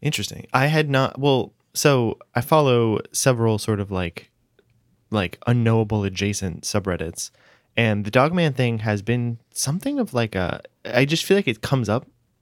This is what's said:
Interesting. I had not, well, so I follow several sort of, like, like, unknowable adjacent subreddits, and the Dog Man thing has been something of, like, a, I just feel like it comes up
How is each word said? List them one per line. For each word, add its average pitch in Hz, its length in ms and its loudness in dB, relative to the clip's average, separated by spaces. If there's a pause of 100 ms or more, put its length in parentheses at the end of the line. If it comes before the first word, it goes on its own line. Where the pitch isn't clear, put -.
Interesting. - 520 -4
I 131 140 2
had 151 220 2
not, 135 300 0
well, 135 340 0 (220)
so 127 440 2 (160)
I 120 60 0
follow 120 600 2 (120)
several 113 460 2
sort 104 220 -2
of, 98 100 -6
like, 90 400 -6 (800)
like, 98 360 -2
unknowable 113 580 2
adjacent 98 600 -4
subreddits, 90 640 -4 (460)
and 107 280 2
the 104 60 -6
Dog 135 240 4
Man 165 200 2
thing 117 260 0
has 107 220 -2
been 120 360 -2 (140)
something 202 460 -4
of, 220 160 -4
like, 117 200 -2
a, 92 280 -2 (220)
I 123 200 2
just 156 200 -2
feel 190 120 4
like 202 120 0
it 120 120 -4
comes 127 280 0
up 110 180 0 (360)